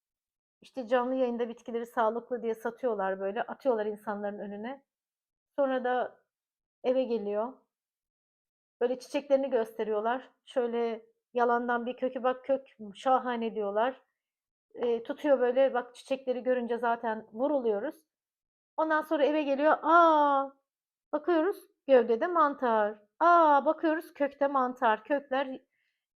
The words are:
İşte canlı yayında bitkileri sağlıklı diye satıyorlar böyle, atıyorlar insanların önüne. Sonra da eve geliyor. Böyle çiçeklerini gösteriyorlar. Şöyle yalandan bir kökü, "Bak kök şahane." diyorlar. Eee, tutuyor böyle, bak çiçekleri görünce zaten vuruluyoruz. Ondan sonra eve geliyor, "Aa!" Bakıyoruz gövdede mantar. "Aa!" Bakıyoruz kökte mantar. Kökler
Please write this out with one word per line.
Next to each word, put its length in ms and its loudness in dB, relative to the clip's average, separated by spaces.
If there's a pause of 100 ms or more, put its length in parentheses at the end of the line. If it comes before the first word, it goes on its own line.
(600)
İşte 260 -12
canlı 280 0
yayında 340 -2
bitkileri 360 -8
sağlıklı 580 -2
diye 120 -2
satıyorlar 640 -4
böyle, 240 -4
atıyorlar 420 -2
insanların 540 -8
önüne. 440 -12 (720)
Sonra 280 0
da 360 -2 (640)
eve 200 2
geliyor. 500 -4 (1300)
Böyle 180 -2
çiçeklerini 500 -2
gösteriyorlar. 800 -4 (160)
Şöyle 600 -4 (280)
yalandan 520 0
bir 120 -8
kökü, 260 -4
"Bak 220 -2
kök 320 -4 (180)
şahane." 600 -2
diyorlar. 460 -2 (760)
Eee, 280 -2
tutuyor 360 0
böyle, 340 2
bak 220 -6
çiçekleri 480 -6
görünce 340 -2
zaten 560 -4
vuruluyoruz. 640 -2 (840)
Ondan 240 0
sonra 240 0
eve 180 2
geliyor, 400 2
"Aa!" 680 4 (640)
Bakıyoruz 440 0 (300)
gövdede 400 4
mantar. 680 0 (240)
"Aa!" 460 6
Bakıyoruz 480 -2
kökte 340 -2
mantar. 560 0
Kökler 560 -4 (560)